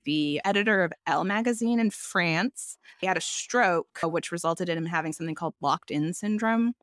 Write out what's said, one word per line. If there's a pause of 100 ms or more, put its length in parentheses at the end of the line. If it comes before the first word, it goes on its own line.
the
editor
of (160)
Elle
magazine
in
France. (220)
He
had
a
stroke,
which
resulted
in
him
having
something
called
locked-in
syndrome,